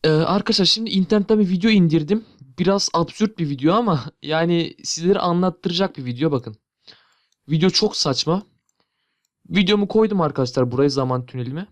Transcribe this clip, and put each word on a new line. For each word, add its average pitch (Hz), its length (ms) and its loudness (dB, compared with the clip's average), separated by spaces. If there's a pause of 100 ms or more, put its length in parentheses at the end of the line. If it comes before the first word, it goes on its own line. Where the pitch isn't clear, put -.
Ee, 160 60 2
arkadaşlar 180 560 2
şimdi 220 240 -2
internetten 202 500 2
bir 196 100 2
video 190 220 2
indirdim. 170 540 2 (340)
Biraz 196 340 0
absürt 175 460 -2
bir 156 100 -2
video 143 240 0
ama 196 320 0 (160)
yani 165 600 -2
sizlere 180 360 0
anlattıracak 180 800 -2
bir 131 80 -10
video 127 260 -2
bakın. 120 240 -4 (920)
Video 160 200 2
çok - 260 -2
saçma. 165 480 -2 (1040)
Videomu 202 380 0
koydum 208 340 2
arkadaşlar 127 500 0
buraya 139 180 2
zaman 127 360 -2
tünelime. 131 460 -10